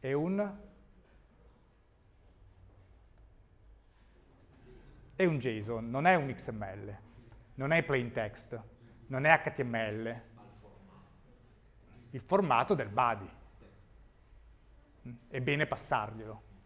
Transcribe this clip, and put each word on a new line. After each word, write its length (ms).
È 120
un, 440
è 100
un 140
json, 500
non 180
è 100
un 180
X 160
M 140
L, 320
non 160
è 140
plain 260
text, 500
non 180
è 60
H 220
T 100
M 140
L. 440
Il 100
formato 540
del 140
body. 420
È 120
bene 260
passarglielo. 760